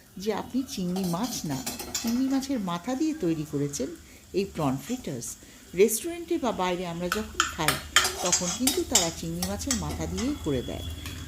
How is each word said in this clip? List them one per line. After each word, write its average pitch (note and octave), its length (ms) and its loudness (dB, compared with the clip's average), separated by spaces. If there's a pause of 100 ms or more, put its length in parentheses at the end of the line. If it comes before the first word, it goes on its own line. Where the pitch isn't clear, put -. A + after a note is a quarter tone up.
(160)
যে F#3+ 180 -2
আপনি F#3+ 240 -2 (100)
চিংড়ি F#3 400 0
মাছ F#3 240 0 (120)
না, C#3 140 -2 (360)
চিংড়ি B3 340 2
মাছের C4+ 320 2
মাথা F3 340 -2
দিয়ে D#4 260 2
তৈরি D#3+ 300 2
করেছেন C#3+ 380 0 (440)
এই F#3+ 200 2
প্রন C#3+ 240 2
ফ্রিটার্স। D3 500 -4 (480)
রেস্টুরেন্টে E4+ 640 4
বা B3 140 0
বাইরে F3+ 340 0
আমরা F3 220 -2
যখন G#3 320 0 (100)
খাই, D3+ 220 0 (500)
তখন F3+ 340 2
কিন্তু C4 280 2
তারা F3 320 4
চিংড়ি E3+ 320 -4
মাছের G#3 320 -2
মাথা D3+ 260 -4
দিয়েই G#3 360 0
করে C3+ 200 0
দেয়। - 240 -6 (420)